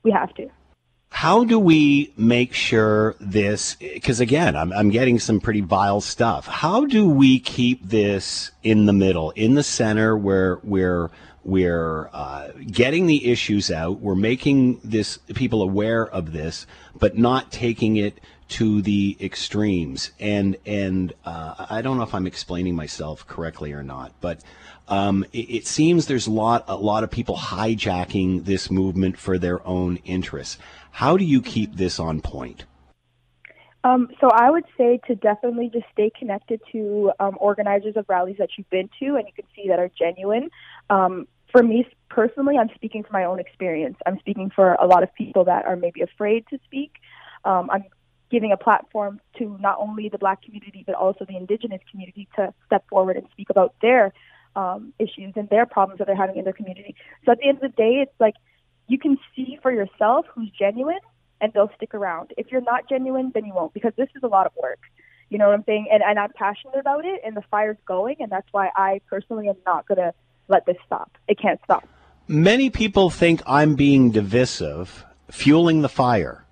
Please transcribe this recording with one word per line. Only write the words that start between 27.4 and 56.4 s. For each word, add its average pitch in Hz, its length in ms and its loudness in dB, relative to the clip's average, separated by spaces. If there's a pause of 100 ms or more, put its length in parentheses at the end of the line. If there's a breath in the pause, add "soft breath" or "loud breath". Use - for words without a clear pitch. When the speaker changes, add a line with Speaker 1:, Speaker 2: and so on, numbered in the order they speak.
Speaker 2:
this 95 260 -2
movement 95 460 0
for 92 200 -2
their 87 300 -2
own 90 380 -2
interests. 90 520 -8 (340 loud breath)
How 151 260 0
do 196 80 0
you 135 160 4
keep - 340 -4
this 90 240 -2
on 80 220 -4
point? 64 420 -12 (1200 soft breath)
Speaker 1:
Um, 247 260 4 (100)
so 262 100 6
I 233 200 6
would 330 160 2 (120)
say 240 300 4
to 240 80 -2
definitely 233 560 -2
just 233 220 -6
stay 214 240 0
connected 220 440 -8 (100)
to, 208 480 0
um, 196 200 -2
organizers 202 560 0
of 208 140 -4
rallies 185 300 -2
that 185 180 -2
you've 196 120 -18
been 185 200 -4 (100)
to 277 160 -4
and 214 120 -2
you - 60 -20
can - 120 -18 (100)
see 202 140 -10
that 175 100 2
are 180 180 -2
genuine. 196 520 -2 (400 loud breath)
Um, 185 380 0 (240)
for 247 120 8
me 233 240 2 (220)
personally, 277 480 0
I'm 226 180 0
speaking 214 280 -12
from 208 100 -14
my 190 120 -2
own 185 140 -4
experience. 160 560 -6 (100)
I'm 185 140 -4
speaking 190 340 -6
for 190 200 6
a - 120 4
lot 180 180 8
of - 100 -4
people 190 320 0
that 175 200 0
are 185 100 -2
maybe 175 260 -6
afraid 208 480 -2
to 269 160 -10
speak. 277 300 -12 (500 loud breath)
Um, 185 260 0
I'm 196 140 -4 (440)
giving 220 220 0
a 190 60 2
platform 208 640 -2 (160)
to 208 240 -10
not 196 180 0
only 214 300 -8
the 202 80 -10
Black 196 240 -2
community, 202 440 -20
but 196 100 -6
also 190 280 -2
the 190 140 -14
Indigenous 196 420 -6 (100)
community 190 460 -18
to 196 180 -4 (120)
step 196 240 -2
forward 190 260 0
and - 160 -10
speak - 180 -18
about 190 320 2
their, 226 300 4 (460 soft breath)
um, 196 420 -6
issues 196 380 -8
and 208 120 -6
their 226 160 4
problems 196 340 -2
that 202 80 -4
they're 196 80 0
having 190 200 -2
in 202 80 -8